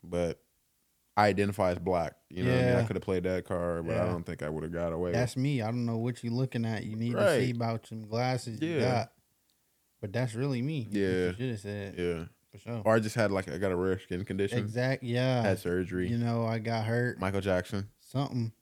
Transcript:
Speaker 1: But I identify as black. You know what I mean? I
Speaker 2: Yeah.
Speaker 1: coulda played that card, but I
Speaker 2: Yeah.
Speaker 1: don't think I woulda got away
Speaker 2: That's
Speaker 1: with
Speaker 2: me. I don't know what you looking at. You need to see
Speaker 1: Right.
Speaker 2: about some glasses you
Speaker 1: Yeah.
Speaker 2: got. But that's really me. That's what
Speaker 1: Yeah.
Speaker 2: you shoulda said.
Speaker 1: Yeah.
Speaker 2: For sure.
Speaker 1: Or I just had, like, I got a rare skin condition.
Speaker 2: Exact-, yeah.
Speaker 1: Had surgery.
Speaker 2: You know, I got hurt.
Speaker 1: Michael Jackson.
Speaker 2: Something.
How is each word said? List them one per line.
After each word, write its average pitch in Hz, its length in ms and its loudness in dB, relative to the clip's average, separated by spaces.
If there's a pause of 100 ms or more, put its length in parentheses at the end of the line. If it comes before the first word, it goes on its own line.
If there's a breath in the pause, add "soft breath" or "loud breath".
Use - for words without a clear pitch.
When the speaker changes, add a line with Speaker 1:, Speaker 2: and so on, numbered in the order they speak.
Speaker 1:
But 87 360 -2 (760)
I 104 100 6
identify 98 440 2
as 87 80 0
black. 85 360 0 (140)
You 90 140 -4
know 123 80 4
what 127 80 4
I 127 60 4
mean? 123 100 6
I 120 60 4
Speaker 2:
Yeah. 113 60 0
Speaker 1:
coulda 98 120 -2
played 92 240 0
that 90 220 0
card, 87 420 -2
but 82 100 0
I 87 80 2
Speaker 2:
Yeah. 90 60 0
Speaker 1:
don't 85 140 -4
think 80 180 -8
I 76 60 -4
woulda 78 200 -4
got 85 240 -2
away 87 180 -2
Speaker 2:
That's 117 240 0
Speaker 1:
with 127 80 -2
Speaker 2:
me. 139 180 0
I 107 60 -2
don't 120 180 -2
know 113 120 -2
what 117 260 -4
you 117 80 -4
looking 123 340 -2
at. 110 200 -2
You 107 100 -6
need 117 180 -2
to 117 60 -2
see 147 280 4
Speaker 1:
Right. 120 80 -2
Speaker 2:
about 117 320 -2
some 110 200 -10
glasses 123 540 -2
you 165 140 -2
Speaker 1:
Yeah. 143 40 2
Speaker 2:
got. 117 340 2 (880)
But 98 120 -8
that's 117 220 0
really 127 260 0
me. 139 220 -2
That's 104 120 -6
what 101 60 2
Speaker 1:
Yeah. 92 240 4
Speaker 2:
you 90 80 0
shoulda 117 240 -4
said. 101 400 -8
Speaker 1:
Yeah. 85 280 -2 (260)
Speaker 2:
For 104 60 -20
sure. 113 280 -8
Speaker 1:
Or 110 100 8
I 117 40 6
just 107 160 -2
had, 104 160 4
like, 95 180 0
I 73 80 -4
got 95 140 2
a 90 40 2
rare 92 240 2
skin 92 240 -4
condition. 98 360 0
Speaker 2:
Exact-, 123 440 -2
yeah. 123 380 2
Speaker 1:
Had 101 180 2
surgery. 90 480 0
Speaker 2:
You 117 100 0
know, 117 280 0
I 113 140 -2
got 110 260 -2
hurt. 120 340 0
Speaker 1:
Michael 95 220 0
Jackson. 98 480 0 (100)
Speaker 2:
Something. 127 640 -4